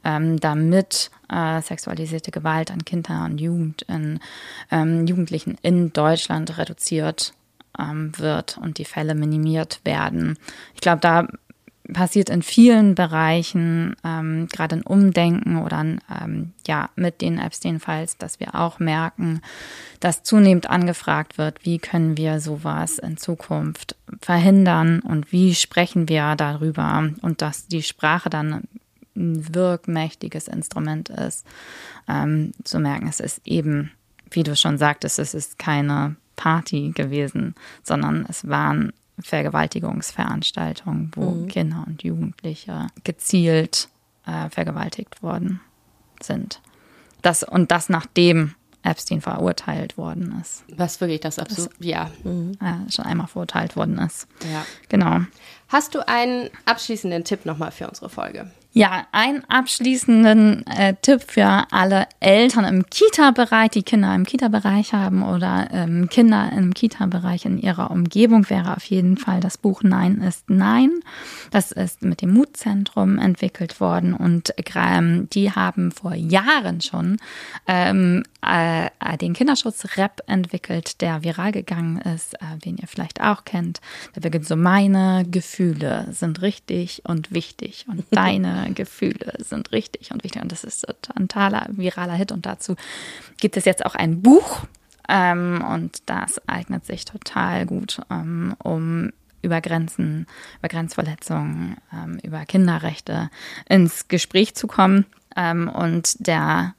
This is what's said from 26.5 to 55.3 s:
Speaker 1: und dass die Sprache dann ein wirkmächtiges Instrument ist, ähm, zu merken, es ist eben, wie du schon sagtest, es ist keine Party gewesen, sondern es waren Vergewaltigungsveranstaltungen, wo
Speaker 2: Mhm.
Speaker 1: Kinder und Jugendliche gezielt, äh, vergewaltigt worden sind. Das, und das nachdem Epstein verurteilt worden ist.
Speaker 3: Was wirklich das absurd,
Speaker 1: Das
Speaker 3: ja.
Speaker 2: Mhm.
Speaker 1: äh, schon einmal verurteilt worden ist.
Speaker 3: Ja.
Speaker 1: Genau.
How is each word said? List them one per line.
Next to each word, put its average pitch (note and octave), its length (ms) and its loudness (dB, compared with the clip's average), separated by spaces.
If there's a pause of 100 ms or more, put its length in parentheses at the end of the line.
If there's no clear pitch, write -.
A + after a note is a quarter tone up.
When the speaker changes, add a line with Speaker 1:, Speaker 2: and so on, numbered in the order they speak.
Speaker 1:
und D#3+ 200 -4
dass - 260 -6
die D#3+ 160 -4
Sprache D#3+ 460 -2
dann D#3 340 -4 (520)
ein D#3+ 380 -4
wirkmächtiges E3 920 -2
Instrument D#3 640 -6
ist, - 360 -8 (640)
ähm, D3+ 440 -2 (120)
zu - 160 -4
merken, C#3+ 280 -2
es D3+ 120 -8
ist - 260 -8
eben, D3 460 -2 (400)
wie E3+ 120 0
du D3 120 -2
schon D3 220 2
sagtest, D3 420 0
es D3 160 -6
ist - 240 -10
keine D3 560 -2 (200)
Party D#3+ 600 -2
gewesen, C#3 580 -4 (300)
sondern D3+ 440 -2
es - 200 -12
waren D3 440 0 (280)
Vergewaltigungsveranstaltungen, D#3+ 2000 -4
wo F3+ 160 -4
Speaker 2:
Mhm. E3+ 160 -6
Speaker 1:
Kinder E3 380 -4
und E3 180 -12
Jugendliche E3 840 -8 (160)
gezielt, E3 840 0 (360)
äh, D#3+ 240 -8
vergewaltigt E3 720 -8
worden F3 380 -6 (600)
sind. - 400 -8 (600)
Das, F3 220 2
und F3+ 280 2
das E3+ 180 0
nachdem E3 640 2 (280)
Epstein E3 380 -4
verurteilt - 760 -4
worden E3+ 440 -8
ist. - 220 -16 (120)
Speaker 3:
Was E3+ 260 -4
wirklich D#3+ 200 -2
das D#3 180 -8
absurd, F3 300 -6 (100)
Speaker 1:
Das E3+ 80 -8
Speaker 3:
ja. E3 240 -4 (120)
Speaker 2:
Mhm. F3+ 280 -6 (100)
Speaker 1:
äh, F3+ 300 -6
schon E3 140 -4
einmal F3 220 -4
verurteilt E3+ 480 -6
worden E3 220 -2
ist. - 300 -6 (160)
Speaker 3:
Ja. D#3 220 -8 (240)
Speaker 1:
Genau. F3 320 2 (480)